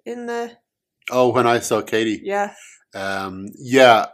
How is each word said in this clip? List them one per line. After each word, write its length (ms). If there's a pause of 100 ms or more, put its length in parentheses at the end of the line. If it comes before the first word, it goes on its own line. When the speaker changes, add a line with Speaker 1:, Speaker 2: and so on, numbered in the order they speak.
Speaker 1:
in 220
the 300 (540)
Speaker 2:
Oh, 200
when 160
I 120
saw 240
Katie. 420
Speaker 1:
Yeah. 300 (400)
Speaker 2:
Um, 520 (120)
yeah, 560